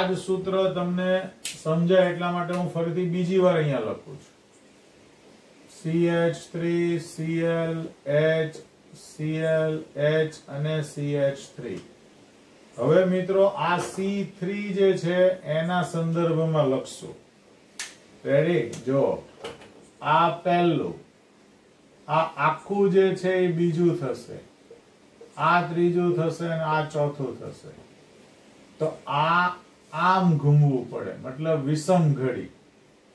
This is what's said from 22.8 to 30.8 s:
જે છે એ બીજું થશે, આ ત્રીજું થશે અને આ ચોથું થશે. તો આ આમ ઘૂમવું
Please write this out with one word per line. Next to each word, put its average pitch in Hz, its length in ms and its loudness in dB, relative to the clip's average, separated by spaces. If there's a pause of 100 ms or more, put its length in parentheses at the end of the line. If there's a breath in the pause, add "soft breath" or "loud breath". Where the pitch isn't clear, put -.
જે 190 240 6
છે 185 300 0
એ 175 80 2
બીજું 170 480 2
થશે, - 400 -8 (960)
આ 165 320 2
ત્રીજું 175 500 2
થશે 165 360 -2
અને 160 180 -4
આ 156 100 2 (140)
ચોથું 143 420 -4
થશે. - 340 -16 (1080)
તો 156 80 -2 (200)
આ - 480 0 (380)
આમ 170 460 2
ઘૂમવું 143 520 4